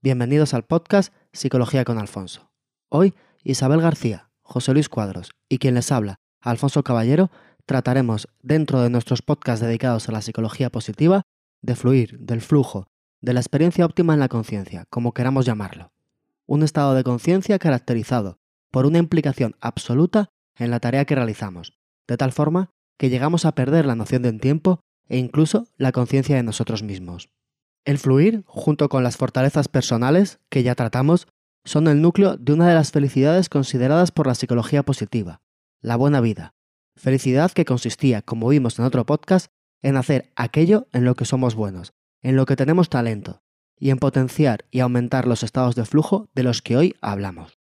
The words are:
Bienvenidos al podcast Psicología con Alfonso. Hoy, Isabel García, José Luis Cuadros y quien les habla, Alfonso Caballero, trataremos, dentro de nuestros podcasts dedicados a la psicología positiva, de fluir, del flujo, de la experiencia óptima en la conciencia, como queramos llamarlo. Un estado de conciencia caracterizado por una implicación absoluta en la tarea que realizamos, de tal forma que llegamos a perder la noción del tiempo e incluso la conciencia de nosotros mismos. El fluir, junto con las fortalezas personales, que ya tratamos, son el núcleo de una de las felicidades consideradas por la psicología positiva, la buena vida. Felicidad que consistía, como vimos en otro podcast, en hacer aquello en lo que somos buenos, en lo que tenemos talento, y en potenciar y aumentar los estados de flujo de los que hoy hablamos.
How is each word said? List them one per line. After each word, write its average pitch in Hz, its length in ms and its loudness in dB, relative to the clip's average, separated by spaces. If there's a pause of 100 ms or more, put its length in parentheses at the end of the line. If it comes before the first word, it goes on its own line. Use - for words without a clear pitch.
Bienvenidos 135 500 0
al 120 120 -2
podcast 185 480 0 (200)
Psicología 127 520 0
con 113 140 -4
Alfonso. 98 520 -12 (400)
Hoy, 185 240 2 (280)
Isabel 139 380 0
García, 143 500 -2 (120)
José - 320 -4
Luis 147 160 2
Cuadros 95 400 -8 (180)
y 135 80 0
quien 123 180 0
les 120 160 -2
habla, 104 260 -2 (260)
Alfonso 131 420 -2
Caballero, 131 460 0 (360)
trataremos, 123 600 -2 (140)
dentro 143 400 0
de 120 80 2
nuestros 120 320 -2
podcasts 120 420 -2
dedicados 117 440 -2
a 110 40 -6
la 107 80 -6
psicología 113 500 -6
positiva, 160 520 0 (400)
de 123 140 -2
fluir, 123 440 0
del 117 220 -6
flujo, 123 440 0 (360)
de 123 100 -2
la 123 80 2
experiencia 170 460 0
óptima 165 280 0
en 147 60 4
la 131 80 0
conciencia, 101 640 -6
como 120 240 -4
queramos 131 320 0
llamarlo. 101 440 -6 (560)
Un 147 160 0
estado 143 320 2
de 131 100 2
conciencia 175 540 0
caracterizado 120 800 -2 (340)
por 131 160 0
una 165 120 4
implicación 151 640 0
absoluta 160 680 0 (300)
en 120 120 -4
la 120 100 -2
tarea 131 260 0
que 147 80 0
realizamos, 104 580 -6 (340)
de 120 120 -4
tal 131 140 0
forma 160 360 0 (300)
que 135 100 0
llegamos 147 380 0
a 151 60 4
perder 143 340 2
la 127 80 0
noción 117 280 -2
del 113 180 -2
tiempo 160 400 0 (280)
e - 80 -4
incluso 156 520 0 (100)
la 135 140 2
conciencia 135 440 0
de 127 60 2
nosotros 110 400 -4
mismos. 92 480 -12 (540)
El 143 140 0
fluir, 180 480 2
junto 147 440 -2
con 131 120 0
las 120 140 -2
fortalezas 135 520 0
personales, 131 720 0 (100)
que 135 120 0
ya 123 120 0
tratamos, 131 520 0 (380)
son 156 220 0
el 147 160 4
núcleo 180 340 4
de 123 160 -2
una 170 160 4
de 170 60 6
las 156 180 2
felicidades 147 560 2
consideradas 139 640 2
por 147 140 0
la 123 80 2
psicología 123 480 0
positiva, 104 580 -4 (400)
la 117 160 -2
buena 135 240 2
vida. 104 340 -2 (420)
Felicidad 135 560 0
que 170 120 2
consistía, 120 560 0
como 113 280 -4
vimos 135 300 2
en 117 60 0
otro 127 220 0
podcast, 175 400 0 (340)
en 139 160 0
hacer 131 400 -2
aquello 170 560 2
en 123 120 0
lo 127 100 4
que 120 100 -4
somos 127 300 0
buenos, 95 380 -8 (300)
en 131 140 0
lo 131 80 4
que 135 120 0
tenemos 160 340 2
talento, 113 500 -4 (380)
y 139 120 -2
en 131 80 2
potenciar 131 720 0
y 123 100 -2
aumentar 123 460 0
los 120 160 0
estados 123 320 -2
de 117 120 -4
flujo 156 480 0
de 131 80 -2
los 123 180 0
que 117 160 -2
hoy 165 240 2
hablamos. 98 580 -10 (100)